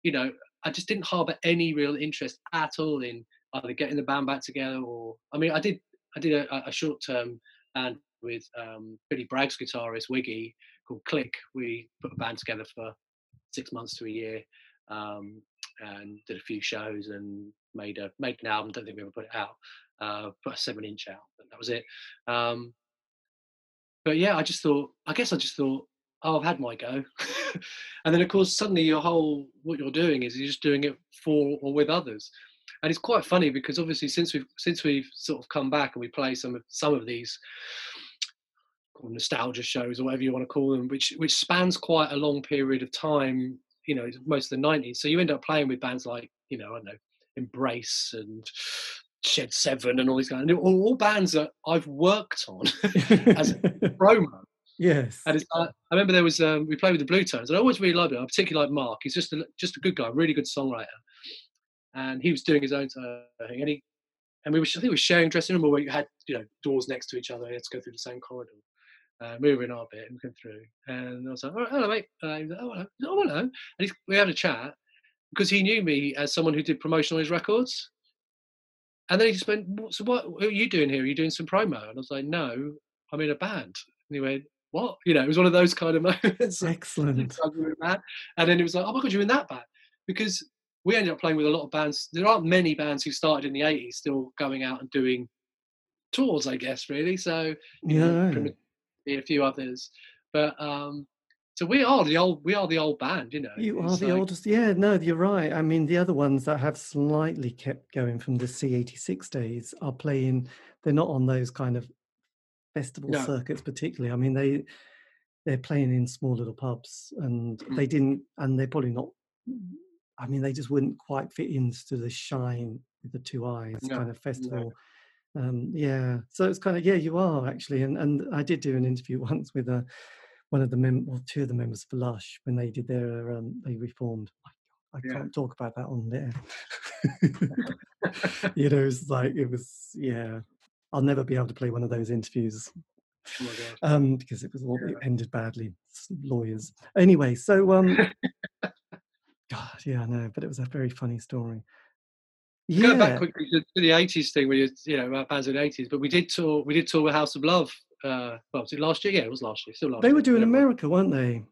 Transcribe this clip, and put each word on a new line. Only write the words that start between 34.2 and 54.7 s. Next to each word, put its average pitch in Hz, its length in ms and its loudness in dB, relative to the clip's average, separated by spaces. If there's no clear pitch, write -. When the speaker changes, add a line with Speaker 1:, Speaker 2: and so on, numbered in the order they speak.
Speaker 1:
we've, 135 140 -4
since 170 260 -2
we've 139 300 0
sort - 300 -6
of - 60 -20
come 135 200 -2
back 143 240 0
and 120 60 -10
we 120 80 -8
play 131 260 -2
some 123 220 -6
of, 117 120 -12
some 151 280 2
of 113 100 -4
these 120 320 -8
nostalgia 120 600 -4
shows 123 360 -4
or 127 60 -2
whatever 131 180 -2
you 131 100 2
wanna 127 120 -2
call 135 260 0
them, 127 160 0
which, 135 300 -2
which 156 180 2
spans 180 420 2
quite 156 340 2
a 143 60 -4
long 143 240 0
period 135 420 0
of 131 80 -8
time, 131 640 0
you 147 80 0
know, 120 120 -4
most 143 200 0
of - 120 -14
the 135 40 -2
nineties. 139 400 0
So 147 60 -2
you 165 120 4
end 170 120 2
up 135 120 -2
playing 151 240 0
with 127 120 -2
bands 127 260 -6
like, 120 240 -10
you 131 80 -6
know, 104 140 -12
I 117 60 -10
don't 107 80 -14
know, 98 60 -14
Embrace 123 760 -4
and 110 320 -12
Shed 127 300 0
Seven 127 460 0
and 131 100 4
all 131 80 2
these 131 120 0
guys, 131 120 -4
and 160 100 4
all, 185 320 6
all 247 120 4
bands 208 380 4
that 202 180 2
I've 160 200 2
worked 180 600 2
on 95 200 -8
<laughs> - 160 -2
as 156 140 4
a 175 40 0
Speaker 2:
<laughs> - 460 0
Speaker 1:
promo. 202 400 8